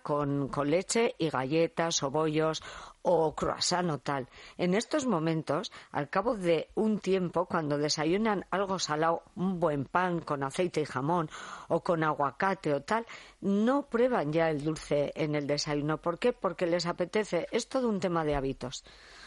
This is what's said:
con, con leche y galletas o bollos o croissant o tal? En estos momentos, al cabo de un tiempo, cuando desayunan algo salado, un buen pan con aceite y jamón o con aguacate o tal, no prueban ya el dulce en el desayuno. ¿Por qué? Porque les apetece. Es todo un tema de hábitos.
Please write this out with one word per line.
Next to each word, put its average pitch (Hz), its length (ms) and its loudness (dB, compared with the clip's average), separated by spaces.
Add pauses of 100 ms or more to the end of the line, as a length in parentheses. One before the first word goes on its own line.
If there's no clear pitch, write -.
con, 143 460 0
con 143 200 -2
leche 196 480 2
y 160 140 0
galletas 160 720 0
o 139 80 -2
bollos 156 500 0 (400)
o 160 340 2
croissant 180 540 0
o 147 80 -2
tal? 139 320 -4 (300)
En 180 160 2
estos 262 320 0
momentos, 160 640 0 (200)
al 143 200 -2
cabo 220 260 0
de 170 380 0
un 214 240 2
tiempo, 185 480 0
cuando 147 320 0
desayunan 170 720 0
algo 190 260 0
salado, 160 460 0 (120)
un 180 240 0
buen 147 260 2
pan 175 340 0
con 139 240 -4
aceite 165 380 0
y 147 40 0
jamón 156 460 0 (380)
o 165 120 2
con 165 220 2
aguacate 151 720 0
o 147 80 -2
tal, 226 240 -2 (320)
no 220 500 2
prueban 226 420 2
ya 165 200 2
el 143 120 -2
dulce 151 520 0
en 151 180 -2
el 147 140 -2
desayuno. 147 520 0
¿Por 170 200 -2
qué? 247 120 4
Porque 185 360 -2
les 170 180 0
apetece. 175 680 -2
Es - 180 -2
todo 254 200 0
un 202 100 0
tema 170 240 0
de 151 120 2
hábitos. 135 480 -4 (440)